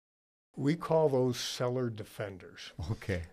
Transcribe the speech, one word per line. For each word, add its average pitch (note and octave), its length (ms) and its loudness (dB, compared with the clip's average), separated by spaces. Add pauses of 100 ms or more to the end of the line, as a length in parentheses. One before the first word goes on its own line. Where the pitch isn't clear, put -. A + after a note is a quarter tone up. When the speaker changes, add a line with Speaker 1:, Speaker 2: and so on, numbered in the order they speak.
(560)
Speaker 1:
We C#3+ 200 2
call D#3+ 340 4
those B2+ 280 4
cellar B2 520 -2
defenders. G2 840 -10 (200)
Speaker 2:
Okay. F#2 420 -4